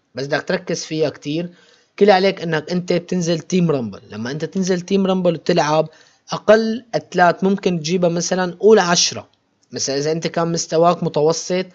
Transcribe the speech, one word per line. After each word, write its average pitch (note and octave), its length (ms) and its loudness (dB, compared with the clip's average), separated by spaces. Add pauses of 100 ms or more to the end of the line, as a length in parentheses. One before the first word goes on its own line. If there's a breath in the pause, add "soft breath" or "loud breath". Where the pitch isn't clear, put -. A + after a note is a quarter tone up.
(160)
بس C3+ 100 -8
بدك C#3+ 160 -2
تركز F3+ 420 -6
فيها D#3 260 -2
كتير. D#3+ 400 -8 (500 soft breath)
كل G3+ 100 6
عليك F#3+ 320 2
انك D#3+ 300 -4
انت F3+ 220 -2
بتنزل E3+ 460 -2
تيم E3+ 320 0
رامبل. A2+ 280 -4 (120)
لما A2+ 200 -8
انت D#3 140 -6
تنزل F3+ 360 -2
تيم F#3+ 260 0
رامبل F3+ 260 0
وتلعب D#3 560 0 (420 soft breath)
اقل A3 540 2 (100)
قتلات E3+ 480 2
ممكن F#3+ 360 0
تجيبها F3 300 0
مثلًا F3 500 -4
قول G#3+ 200 8
عشرة، E3+ 480 0 (440)
مثلًا C3+ 260 -4
اذا D3 140 -2
انت E3 160 -4
كان E3+ 240 -2
مستواك E3+ 520 2
متوسط D#3+ 720 0